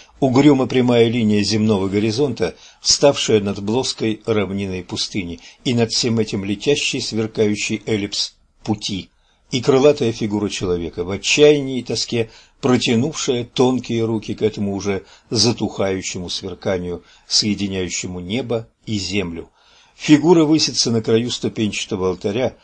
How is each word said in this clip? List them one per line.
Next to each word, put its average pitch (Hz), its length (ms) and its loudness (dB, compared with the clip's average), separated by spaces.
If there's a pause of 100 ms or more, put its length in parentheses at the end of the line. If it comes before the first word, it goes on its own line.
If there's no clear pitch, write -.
(200)
угрюмо 135 460 6
прямая 120 420 4
линия 107 340 2
земного 104 460 2
горизонта, 107 680 -2 (260)
вставшая - 580 4
над 101 240 -4
плоской 110 600 -2
равниной 98 580 -2
пустыни, 87 560 -8 (240)
и 131 80 0
над 117 200 2
всем 117 260 0
этим 107 260 -2
летящий, 131 560 -2
сверкающий 110 840 -2
эллипс 101 480 -4 (280)
пути, 104 460 -6 (420)
и 131 120 -2
крылатая 135 500 4
фигура 104 380 -2
человека, 87 540 -4
в 90 60 -6
отчаянии 135 680 2
и 113 60 -6
тоске 117 440 -4 (320)
протянувшая 123 840 0
тонкие 120 600 0
руки 110 300 -4
к - 80 -8
этому 101 320 -2
уже 98 320 -4 (240)
затухающему 98 1000 -2
сверканию, 90 720 -6 (240)
соединяющему 95 920 -2
небо 117 480 -6 (160)
и 107 140 -4
землю. 87 500 -6 (500)
Фигура 156 460 6
высится 147 460 2
на 117 100 2
краю 117 300 2
ступенчатого 104 800 -2
алтаря, 107 540 -2